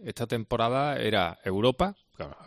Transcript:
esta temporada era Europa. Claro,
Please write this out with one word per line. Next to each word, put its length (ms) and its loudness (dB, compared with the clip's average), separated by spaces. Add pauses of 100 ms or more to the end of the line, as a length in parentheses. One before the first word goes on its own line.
esta 220 -6
temporada 720 0
era 460 2
Europa. 500 2 (220)
Claro, 200 -10 (100)